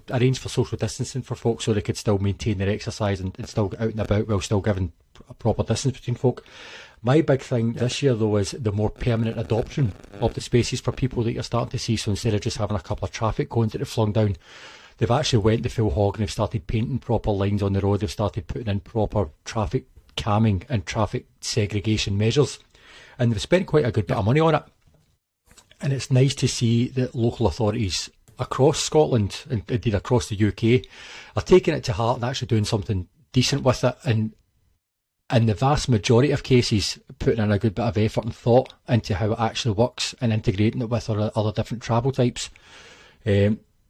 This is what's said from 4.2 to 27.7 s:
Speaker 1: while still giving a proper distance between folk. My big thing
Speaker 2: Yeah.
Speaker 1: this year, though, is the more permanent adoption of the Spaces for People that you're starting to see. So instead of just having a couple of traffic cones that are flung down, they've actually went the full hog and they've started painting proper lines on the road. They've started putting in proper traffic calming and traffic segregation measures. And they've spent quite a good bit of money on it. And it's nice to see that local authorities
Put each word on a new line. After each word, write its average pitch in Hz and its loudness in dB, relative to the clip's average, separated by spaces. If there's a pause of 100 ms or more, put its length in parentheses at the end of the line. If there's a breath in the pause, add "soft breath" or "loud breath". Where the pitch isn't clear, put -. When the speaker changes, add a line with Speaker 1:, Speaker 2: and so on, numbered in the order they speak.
Speaker 1:
while 101 0
still 101 0
giving 92 -2 (380)
a - -20
proper - 0
distance 123 -2
between 120 -6
folk. - -2 (580 loud breath)
My 135 4
big 135 2
thing 117 0
Speaker 2:
Yeah. 113 -8
Speaker 1:
this 120 -2
year, 135 4
though, 107 2
is 101 0
the 107 -2
more 104 0
permanent 113 -2
adoption 113 0 (260)
of 110 0
the 127 -8
Spaces - 0
for 117 -4
People 127 -2
that 117 0
you're - -6
starting 123 -4
to 123 -6
see. 113 -2
So 104 -2
instead 104 0
of 104 0
just - -4
having 104 -2
a 98 -4
couple - -6
of - -8
traffic - -2
cones 113 0
that - -8
are 135 -2
flung 107 0
down, 104 2 (640 loud breath)
they've - 0
actually 127 2
went 110 2
the 104 -4
full 107 0
hog 101 2
and 110 -6
they've 98 -2
started 107 -4
painting 120 -2
proper 110 -2
lines 101 0
on 98 2
the 98 2
road. 101 2
They've 104 -2
started - -4
putting 117 -6
in 101 -2
proper 104 -2 (160)
traffic 113 -4 (320)
calming 107 2
and 101 -4
traffic - -4 (120)
segregation 104 -2
measures. 117 0 (580 loud breath)
And 120 2
they've 107 -2
spent 175 2
quite 151 2
a 110 0
good 107 0
bit 113 -2
of 95 0
money 139 4
on 160 4
it. - -2 (1160)
And 139 -2
it's 131 -6
nice 131 4
to 127 0
see 117 2
that 127 -2
local 113 0
authorities 104 -2 (280)